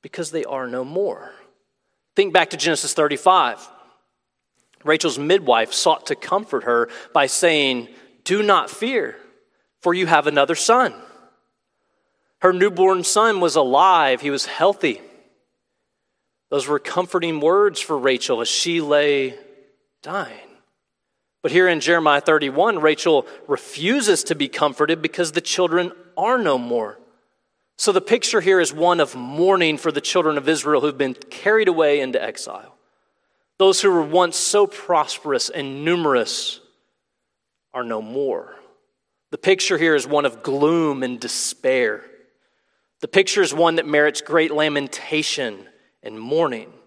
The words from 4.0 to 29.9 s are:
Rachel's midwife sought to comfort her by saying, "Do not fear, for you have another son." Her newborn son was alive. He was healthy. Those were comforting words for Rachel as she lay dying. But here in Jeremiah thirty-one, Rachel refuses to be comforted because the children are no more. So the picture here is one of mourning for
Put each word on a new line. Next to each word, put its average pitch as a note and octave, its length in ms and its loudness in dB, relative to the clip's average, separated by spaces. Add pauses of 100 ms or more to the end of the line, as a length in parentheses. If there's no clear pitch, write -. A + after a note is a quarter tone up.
Rachel's D3+ 340 0
midwife C#3+ 540 2
sought - 340 0
to D3 80 -4
comfort F#3 500 -4
her A#2 260 0 (240)
by C#3+ 120 4
saying, C#3 640 0 (340)
"Do G#3 200 0
not G3 260 4
fear, G#3+ 500 -4 (640)
for F3 140 2
you F3+ 120 0
have D3+ 200 4
another D3 280 2
son." A#3+ 400 2 (1500)
Her F#3 100 6
newborn F#3 500 2
son G#3 380 2
was D#3+ 160 2
alive. D3 640 4
He C#3+ 100 -4
was C#3 140 -4
healthy. E3+ 560 0 (1500)
Those C#3 180 -2
were D3 100 0
comforting E3+ 640 -4
words F#3 400 2
for D3+ 160 -4
Rachel B2 460 0
as A2 60 -4
she E3+ 340 -2
lay C#3+ 560 0 (640)
dying. F3 480 -12 (920)
But C#3 100 -4
here F3+ 160 4
in E3 120 0
Jeremiah D#3 400 2
thirty-one, D#3 580 0
Rachel D3+ 480 2 (220)
refuses F#3+ 760 -2
to E3 100 -4
be D3 140 -4
comforted D3+ 540 -2
because D#3+ 300 -4
the E3+ 80 -4
children F3 520 0 (240)
are A#3 220 0
no D#3+ 180 2
more. A#2+ 420 -4 (760)
So - 140 0
the F#3 100 2
picture A3 400 0
here F#3 200 4
is C#3+ 120 0
one E3+ 280 2
of C#3 160 0
mourning D#3 600 0
for D#3+ 140 -2